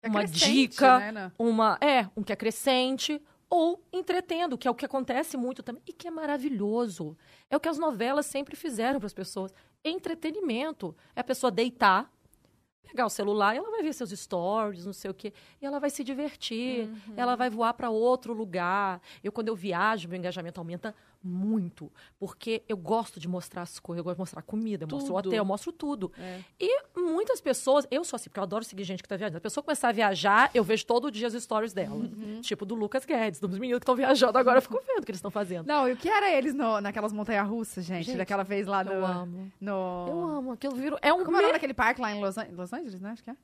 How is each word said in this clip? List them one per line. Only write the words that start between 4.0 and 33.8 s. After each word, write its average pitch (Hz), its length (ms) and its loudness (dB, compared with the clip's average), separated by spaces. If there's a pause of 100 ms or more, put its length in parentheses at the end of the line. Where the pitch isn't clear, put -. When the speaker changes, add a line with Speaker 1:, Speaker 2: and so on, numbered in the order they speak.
Speaker 2:
que - 80 -10
é 247 60 4
o 233 40 0
que 277 100 -6
acontece 269 500 -2
muito 254 260 -4
também, 240 240 -12
e 349 60 -14
que - 160 -14
é 339 40 -8
maravilhoso. 240 1040 -2 (320)
É 285 80 2
o - 20 4
que 311 80 -2
as 311 100 -2
novelas 285 480 0
sempre 277 300 -6
fizeram 262 420 -2
pras 202 160 -6
pessoas. 190 400 -8 (500)
Entretenimento. 311 920 -4 (200)
É - 60 -4
a - 20 -4
pessoa 254 280 0
deitar, 226 580 4 (800)
pegar 247 180 0
o 202 40 0
celular 208 440 2
e 254 60 -2
ela 440 100 -6
vai 427 140 -2
ver 302 100 -2
seus 214 180 -6
stories, 196 760 -2
não 196 80 -8
sei - 180 -10
o - 20 -8
quê, 202 180 -10 (300)
e 277 40 -10
ela 277 140 -4
vai 285 120 0
se 285 120 -8
divertir, 240 840 -4
Speaker 3:
Uhum. 214 280 -14
Speaker 2:
ela 247 200 0
vai 247 140 0
voar 226 240 0
pra 233 180 -4
outro 233 420 2
lugar. 185 680 0 (240)
Eu, 208 80 -4
quando 220 180 -4
eu 220 60 -2
viajo, 180 540 0
meu 185 80 -6
engajamento 180 420 -8
aumenta 175 360 -10 (260)
muito, 185 720 -2 (260)
porque 220 500 -6
eu 214 100 -4
gosto 190 420 -2
de 160 80 -8
mostrar 180 360 -6
as - 140 -14
coisas, 170 220 -10
eu 165 60 -6
gosto 175 100 -4
de 170 60 -10
mostrar 160 200 -8
comida, 214 440 -4
eu - 20 -8
mostro 277 260 -4
o 185 40 0
Speaker 3:
Tudo. 196 100 -2
Speaker 2:
hotel, 220 100 2
eu 208 80 2
mostro 208 280 -4
tudo. 262 440 -6
Speaker 3:
É. 180 220 -12 (180)
Speaker 2:
E 494 260 2 (140)
muitas 359 440 0
pessoas, 269 500 2
eu 311 140 0
sou - 100 -6
assim, - 140 -10
porque - 100 -8
eu 196 40 -2
adoro 208 200 -4
seguir 196 220 -10
gente 185 180 -8
que - 60 -20
tá 196 80 -4
viajando. 180 200 -4
A - 40 -10
pessoa 220 200 -4
começar 285 280 0
a - 20 4
viajar, 202 600 6
eu 226 100 6
vejo 208 220 2
todo 240 260 2
dia 214 160 -4
os 220 60 -2 (100)
stories 220 300 -2
dela. 196 200 -4
Speaker 1:
Uhum. 214 480 -8
Speaker 2:
Tipo 214 240 -4
do 196 80 -6
Lucas 220 320 -2
Guedes, 220 360 0
dos 196 180 -2
meninos 247 220 0